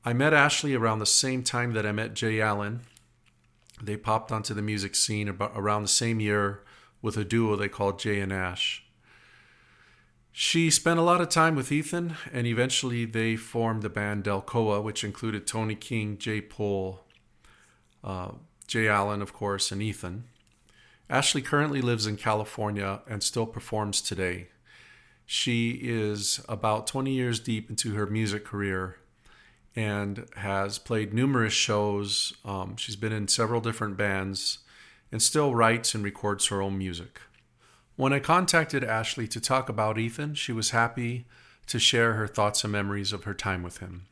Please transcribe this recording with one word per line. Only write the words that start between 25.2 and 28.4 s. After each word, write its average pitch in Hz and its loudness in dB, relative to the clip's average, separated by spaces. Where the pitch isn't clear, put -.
She 117 0
is 107 -2
about 110 0
twenty 135 -2
years 123 0
deep 110 -4
into 107 -2
her 104 0
music 104 0